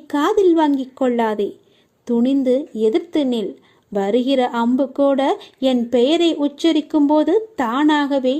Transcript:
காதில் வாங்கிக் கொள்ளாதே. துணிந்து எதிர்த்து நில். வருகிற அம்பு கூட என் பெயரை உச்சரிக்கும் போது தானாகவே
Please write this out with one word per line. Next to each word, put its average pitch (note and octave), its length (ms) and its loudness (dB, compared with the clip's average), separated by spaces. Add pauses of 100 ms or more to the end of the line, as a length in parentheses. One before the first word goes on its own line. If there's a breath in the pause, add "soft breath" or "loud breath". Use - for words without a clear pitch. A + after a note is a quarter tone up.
காதில் F4+ 480 2
வாங்கிக் C#4+ 420 0
கொள்ளாதே. A3+ 500 0 (600 soft breath)
துணிந்து B3 480 0 (180)
எதிர்த்து A3+ 520 -2
நில். A#3 280 -4 (400 soft breath)
வருகிற A#3 480 0 (100)
அம்பு B3 420 0
கூட C#4 280 0 (380 loud breath)
என் B3+ 300 0
பெயரை D4+ 460 2
உச்சரிக்கும் D4+ 720 0
போது D4+ 260 2 (240)
தானாகவே C4+ 840 0